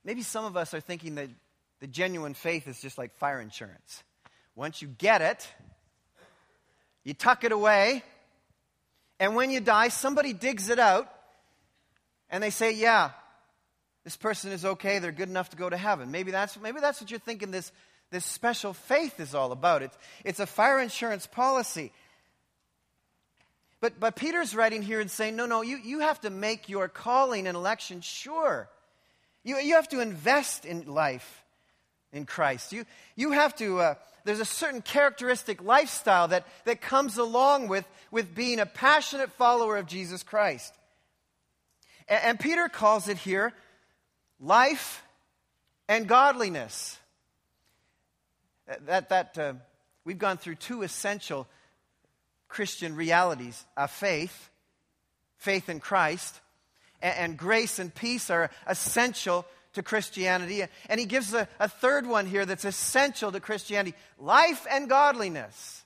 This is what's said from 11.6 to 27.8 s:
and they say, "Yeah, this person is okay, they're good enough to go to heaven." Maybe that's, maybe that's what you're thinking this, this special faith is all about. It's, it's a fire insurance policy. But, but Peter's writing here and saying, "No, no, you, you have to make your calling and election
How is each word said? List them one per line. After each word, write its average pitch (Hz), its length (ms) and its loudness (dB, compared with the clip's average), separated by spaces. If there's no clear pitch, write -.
and 190 140 -4
they 214 60 -2
say, 226 240 0
"Yeah, 220 380 4
this - 140 -14
person 196 340 -4
is 180 140 -8
okay, 196 340 0
they're 170 140 -6
good 185 160 -8
enough 185 220 -6
to 156 60 -20
go 180 120 -6
to 175 80 -4
heaven." 180 340 -2
Maybe 185 200 -6
that's, 196 280 -4
maybe 233 220 -8
that's 285 180 0
what 208 100 -18
you're 226 120 -10
thinking 208 300 -10
this, 185 200 -8
this 180 140 -6
special 220 480 -2
faith 277 480 -2
is 139 120 -10
all 135 200 -2
about. 143 300 2
It's, 135 140 -14
it's 190 160 -6
a 196 40 -2
fire 262 360 4
insurance 220 460 -6
policy. 240 680 -2
But, 233 200 -2
but 220 180 0
Peter's 320 360 -2
writing 220 280 2
here 214 180 -4
and 202 100 -4
saying, 220 280 -4
"No, 240 80 -2
no, 233 160 0
you, 247 160 -6
you 254 240 -6
have 302 200 0
to 214 80 -6
make 208 380 -6
your 190 220 -4
calling 240 580 0
and 175 80 -4
election 185 460 -4